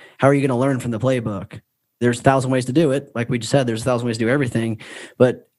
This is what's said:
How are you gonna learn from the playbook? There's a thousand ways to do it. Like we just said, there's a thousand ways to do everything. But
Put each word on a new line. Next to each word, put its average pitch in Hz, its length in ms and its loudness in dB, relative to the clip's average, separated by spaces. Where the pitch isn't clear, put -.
How 135 100 4
are 143 60 6
you 143 60 2
gonna 135 180 0
learn 131 220 0
from 123 120 -6
the 110 80 -4
playbook? 113 600 -2
There's 120 200 2
a - 20 -18
thousand 135 300 2
ways 127 140 0
to 127 60 -6
do 151 200 4
it. 139 220 -4
Like 117 140 -4
we 127 100 -2
just 113 120 -8
said, 139 160 2
there's 113 160 -4
a - 20 -10
thousand 123 220 -2
ways 113 120 -4
to 117 60 -2
do 113 60 0
everything. 117 500 -2
But 123 300 2